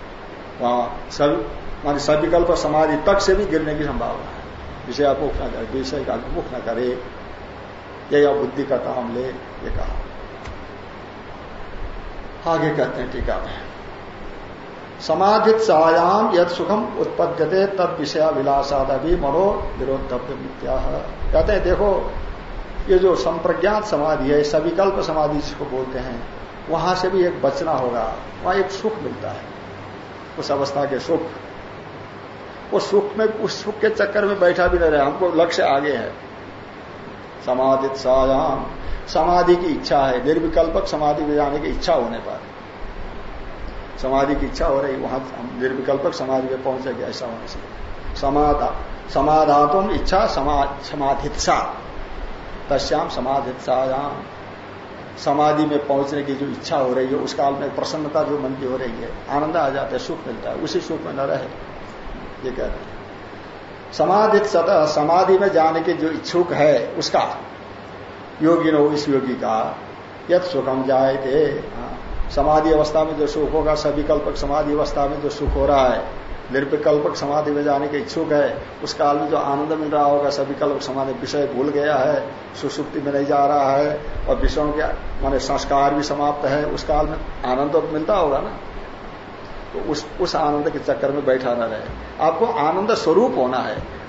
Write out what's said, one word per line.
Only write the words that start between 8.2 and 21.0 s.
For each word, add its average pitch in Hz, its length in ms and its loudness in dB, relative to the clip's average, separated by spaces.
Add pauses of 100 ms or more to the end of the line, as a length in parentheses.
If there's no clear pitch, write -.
बुद्धि 135 320 -2
का 135 120 2
काम 120 380 -4
ले, 123 80 -4
ये 127 480 -8
कहा। - 320 -2 (2500)
आगे 156 180 2
कहते 127 320 -2
हैं - 100 -6
टीका 120 240 -2
में, - 220 -8 (1400)
"समाधित 208 560 6
सायाम 175 800 6
यद 175 140 6
सुखम 202 360 0 (140)
उत्पद्यते 170 680 2
तद 190 340 0
विषयाभिलाषादपि 139 1160 2
मनो 160 640 2
निरोधव्य 131 560 -4
मिथ्याह।" 131 500 -4 (480)